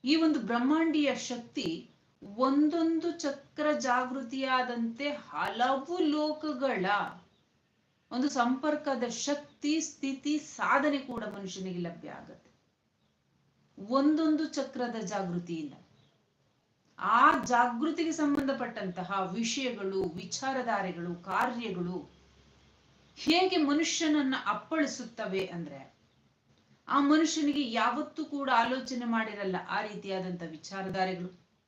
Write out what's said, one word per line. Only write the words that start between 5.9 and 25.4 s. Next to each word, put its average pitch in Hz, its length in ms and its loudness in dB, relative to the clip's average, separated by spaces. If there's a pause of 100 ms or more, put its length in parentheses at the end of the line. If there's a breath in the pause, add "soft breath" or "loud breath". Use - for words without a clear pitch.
ಲೋಕಗಳ 294 880 0 (1200)
ಒಂದು 254 180 0
ಸಂಪರ್ಕದ 262 800 2
ಶಕ್ತಿ, 294 720 -2
ಸ್ಥಿತಿ, 285 580 -4
ಸಾಧನೆ 277 600 2
ಕೂಡ 233 260 -6
ಮನುಷ್ಯನಿಗೆ 190 540 -8
ಲಭ್ಯ 165 320 -8
ಆಗತ್ತೆ 147 400 -18 (1400)
ಒಂದೊಂದು 302 560 4
ಚಕ್ರದ 240 520 -4
ಜಾಗೃತಿಯಿಂದ. 175 760 -4 (1200)
ಆ 247 460 6
ಜಾಗೃತಿಗೆ 247 680 2
ಸಂಬಂಧಪಟ್ಟಂತಹ 214 1200 -2
ವಿಷಯಗಳು, 220 680 -2
ವಿಚಾರಧಾರೆಗಳು, 185 1080 -4
ಕಾರ್ಯಗಳು 190 960 -4 (1080)
ಹೇಗೆ 359 400 2
ಮನುಷ್ಯನನ್ನ 302 800 2 (120)
ಅಪ್ಪಳಿಸುತ್ತವೆ 208 1000 -2